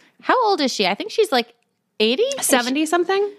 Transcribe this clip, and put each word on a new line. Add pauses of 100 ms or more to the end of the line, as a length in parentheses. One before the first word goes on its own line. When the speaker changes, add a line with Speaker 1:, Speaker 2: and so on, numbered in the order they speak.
(220)
Speaker 1:
How
old
is
she?
I
think
she's,
like, (460)
eighty?
Is
she
Speaker 2:
Seventy
something?